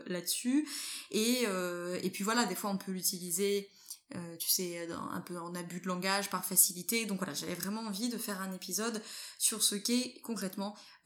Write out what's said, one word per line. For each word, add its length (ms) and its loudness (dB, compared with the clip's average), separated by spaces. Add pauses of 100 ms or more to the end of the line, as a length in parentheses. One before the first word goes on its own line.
là-dessus. 600 2 (440)
Et, 340 4
euh, 560 0
et 80 0
puis 140 -4
voilà, 220 4
des 100 0
fois, 160 -2
on 80 0
peut 120 -6
l'utiliser, 760 0 (460)
euh, 220 -8
tu 120 -2
sais, 380 0
dans, 220 -4
un 100 -2
peu 180 -6
en 160 -6
abus 280 -6
de 60 -4
langage, 420 2
par 160 -2
facilité. 600 4
Donc 120 0
voilà, 160 -2
j'avais 220 -2
vraiment 260 -2
envie 260 -2
de 100 0
faire 240 -4
un 120 -4
épisode 480 -2 (360)
sur 240 2
ce 140 4
qu'est 480 2
concrètement, 540 -4 (280)